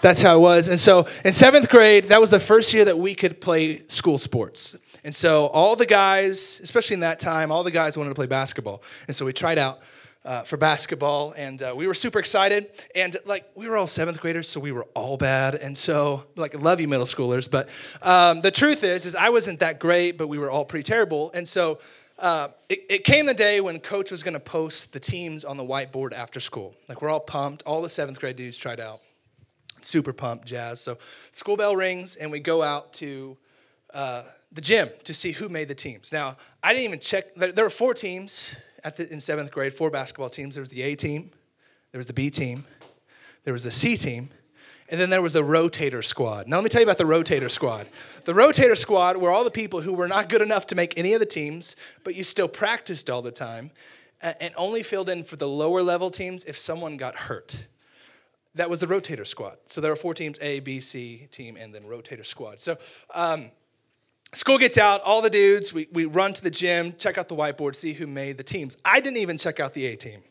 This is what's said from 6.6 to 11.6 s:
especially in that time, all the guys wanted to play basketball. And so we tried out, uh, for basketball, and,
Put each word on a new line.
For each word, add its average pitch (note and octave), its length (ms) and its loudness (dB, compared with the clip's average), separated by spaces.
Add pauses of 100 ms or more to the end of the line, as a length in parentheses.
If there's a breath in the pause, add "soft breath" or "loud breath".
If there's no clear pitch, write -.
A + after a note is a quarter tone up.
especially A3+ 320 0
in F#3 60 -6
that E3 180 -2
time, D#3+ 320 -2
all E3 120 0
the F3+ 80 -2
guys D#3+ 260 0
wanted D3 140 -6
to C3 60 -10
play C#3 100 -4
basketball. B2 560 -6 (240 loud breath)
And C3 100 -8
so C#3+ 80 -6
we C3 80 -4
tried E3 260 -2
out, C3+ 220 -2 (440 soft breath)
uh, B2 180 -8
for D3 140 -10
basketball, D3 800 -2
and, C3+ 280 -12